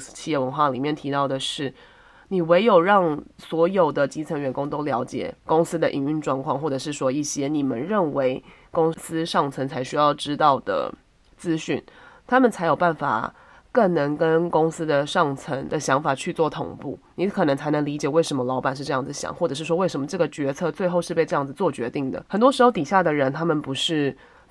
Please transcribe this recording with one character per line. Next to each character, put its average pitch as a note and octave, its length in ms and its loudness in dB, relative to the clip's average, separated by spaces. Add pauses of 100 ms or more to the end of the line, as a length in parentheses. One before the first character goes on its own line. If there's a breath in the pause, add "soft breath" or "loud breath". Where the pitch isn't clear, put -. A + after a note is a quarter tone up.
(120)
企 - 200 -10
业 D3 60 0
文 C3 140 -2
化 D3+ 160 2
里 B2+ 140 -2
面 D3 120 0
提 C#3+ 160 -6
到 C#3 160 0
的 C3+ 140 -2
是， C3+ 340 -6 (540 loud breath)
你 F#3 140 0
唯 F3 240 0
有 G3 160 8
让 F3+ 420 4 (140)
所 E3 320 0
有 F#3 200 4
的 C#3+ 160 0
基 C#3+ 160 -6
层 D3+ 160 -6
员 C#3 140 -2
工 C#3 180 -4
都 D3+ 140 -6
了 B2 220 -2
解 - 280 -8 (120)
公 D#3+ 180 2
司 D#3+ 160 -2
的 D#3+ 100 2
营 C#3 160 -2
运 D#3 140 -2
状 C#3 240 -2
况， C#3 160 -2
或 D3+ 100 -4
者 C3+ 80 -2
是 D3 140 -6
说 C#3+ 180 -2
一 D3 140 -2
些 C#3+ 240 -4
你 D3 160 0
们 B2+ 180 -2
认 F3 300 0
为 C3+ 320 0 (260 loud breath)
公 E3 220 2
司 E3 340 -6
上 D#3+ 240 0
层 C3+ 160 -6
才 C#3 160 -6
需 C3+ 140 -8
要 D3 180 4
知 D3 220 -4
道 C#3+ 240 6
的 D2 340 -2 (440)
资 D#3+ 200 -2
讯， D#3 240 -4 (460 loud breath)
他 B3 100 4
们 B3 140 6
才 F3 140 -4
有 D3+ 100 4
办 F3 180 2
法 C3 400 -2 (380 loud breath)
更 G3 220 4
能 D3 220 2
跟 E3 340 2
公 D#3+ 220 2
司 E3 140 -8
的 D3 200 2
上 D3 300 0
层 C#3 320 -6
的 D#3 100 -2
想 C#3 240 0
法 C#3+ 140 0
去 E3+ 160 -6
做 D#3 180 2
同 D3 280 -8
步， - 200 -10 (180 soft breath)
你 F#3 120 0
可 G3 160 0
能 C#3 140 2
才 D3 140 -6
能 D3+ 140 0
理 D3 120 -4
解 D3 100 -2
为 D#3 160 4
什 D3+ 100 -4
么 C3 120 -2
老 B2+ 160 -2
板 C3+ 120 -2
是 C#3 120 -10
这 C#3+ 80 -4
样 C3 120 -2
子 C#3+ 60 -8
想， - 240 -8
或 F3 100 0
者 D3 80 -4
是 D3+ 120 -6
说 E3 100 0
为 F#3 100 2
什 D#3 140 -2
么 C#3 80 -4
这 F#3 100 -6
个 E3 120 2
决 C#3+ 240 -4
策 D#3+ 180 -4
最 F3+ 160 -2
后 F3 140 2
是 E3+ 120 -8
被 E3 120 2
这 E3+ 100 -2
样 C#3+ 100 0
子 C#3 60 -8
做 E3+ 180 0
决 B2+ 200 -4
定 C3+ 200 -4
的。 E2+ 200 -8
很 G3 100 0
多 B3 100 8
时 B3+ 140 4
候 A#3+ 80 8
底 F#3 140 -2
下 F#3+ 180 4
的 D#3+ 100 2
人 C#3 200 2
他 D#3+ 100 -4
们 D#3 180 2
不 C3+ 120 -8
是 C#3+ 420 0 (360 loud breath)